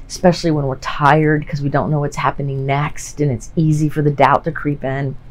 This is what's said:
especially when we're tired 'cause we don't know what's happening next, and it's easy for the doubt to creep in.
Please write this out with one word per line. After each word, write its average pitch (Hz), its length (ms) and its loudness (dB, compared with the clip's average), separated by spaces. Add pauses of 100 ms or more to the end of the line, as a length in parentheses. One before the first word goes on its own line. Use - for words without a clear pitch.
especially 170 440 2
when 151 160 0
we're 131 100 -2
tired 151 720 2
'cause 143 140 -4
we 143 80 -2
don't 131 200 0
know 151 100 2
what's 143 180 -4
happening 135 480 -2
next, 143 560 -4
and 147 100 2
it's - 240 -6
easy 156 320 2
for 151 140 -2
the 147 80 4
doubt 139 340 4
to 165 80 -2
creep 143 320 -4
in. 135 320 -4 (140)